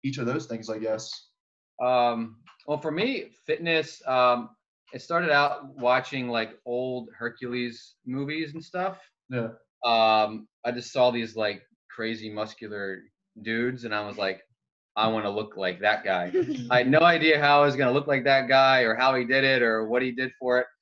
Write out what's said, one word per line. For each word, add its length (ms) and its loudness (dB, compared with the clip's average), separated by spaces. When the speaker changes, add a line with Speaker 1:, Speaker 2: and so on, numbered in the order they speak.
Speaker 1:
each 160 -6
of 60 -6
those 200 -4
things, 240 -12
I 100 -6
guess? 500 -8
Speaker 2:
Um, 540 0
well, 120 -2
for 120 -4
me, 380 -4
fitness, 640 -2
um, 420 2
it 80 -12
started 300 -2
out 440 0
watching, 540 0
like, 360 -4
old 520 -6
Hercules 800 -8
movies 480 -6
and 100 -14
stuff. 360 -6
Speaker 1:
Yeah. 200 -4
Speaker 2:
Um, 640 2
I 60 -2
just 200 -10
saw 200 4
these, 240 -6
like, 280 -4
crazy 420 -8
muscular 720 -10
dudes, 420 -4
and 100 -6
I 120 -4
was 120 -10
like, 240 -4
"I 120 2
wanna 220 0
look 280 -6
like 240 -4
that 220 2
guy." 280 -2
Speaker 3:
<laughs> 400 -4
Speaker 2:
I 80 6
had 100 2
no 120 6
idea 380 4
how 220 6
I 40 6
was 100 2
gonna 160 2
look 160 0
like 160 0
that 240 4
guy 340 6
or 140 2
how 200 2
he 100 0
did 180 2
it 180 4
or 260 2
what 140 0
he 100 -2
did 280 -4
for 200 2
it. 80 -2